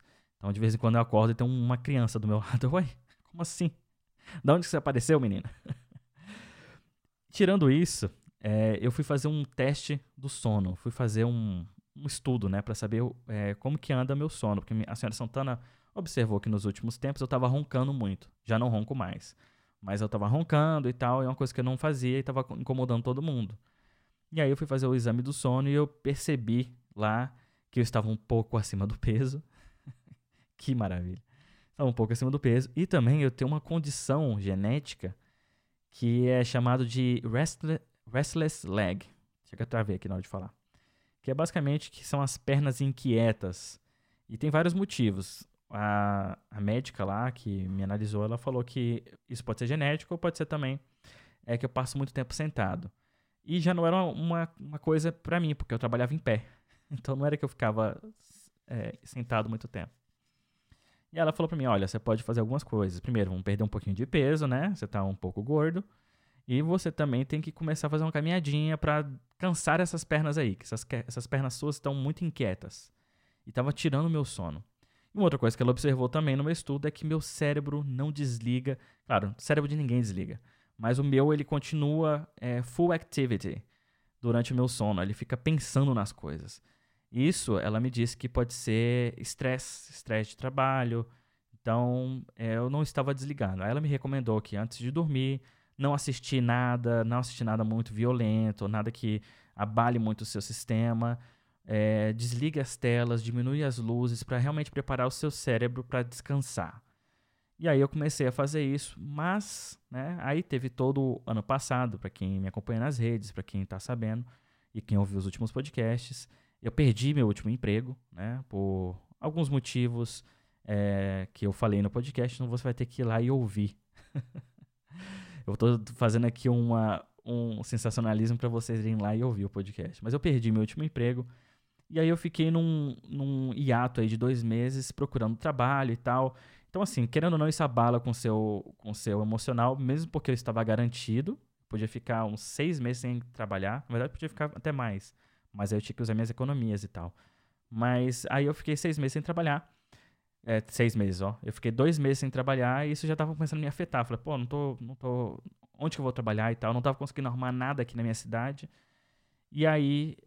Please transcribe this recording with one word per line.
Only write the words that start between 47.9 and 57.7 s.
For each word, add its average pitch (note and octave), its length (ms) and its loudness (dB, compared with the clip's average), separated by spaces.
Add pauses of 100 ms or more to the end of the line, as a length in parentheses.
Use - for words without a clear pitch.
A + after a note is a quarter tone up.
ela A2 140 -2
falou B2 260 -2
que A#2+ 400 -2 (240)
isso B2 160 -10
pode A2+ 160 -6
ser A#2+ 80 -2
genético D3 460 -2
ou F3 40 -6
pode E3 200 -2
ser D#3+ 80 -2
também, C#3+ 340 -4 (640)
é, A#2+ 120 0
que B2 80 -4
eu B2 40 -2
passo B2+ 280 -4
muito C#3 160 -2
tempo B2+ 200 -4
sentado. A#2+ 580 -2 (520)
E F3 160 0
já F3 140 4
não E3+ 140 4
era F#3 160 4
uma, E3 440 -2 (120)
uma D3 180 -12
coisa D#3+ 340 2
pra E3 280 -2
mim, D#3 160 0
porque - 180 -6
eu A2+ 60 0
trabalhava B2 340 0
em D#3+ 60 -2
pé. A2+ 260 0 (460)
Então C#3 240 -4
não C#3 100 0
era D3 120 2
que - 80 -4
eu C3+ 40 -2
ficava, A2 500 0 (680)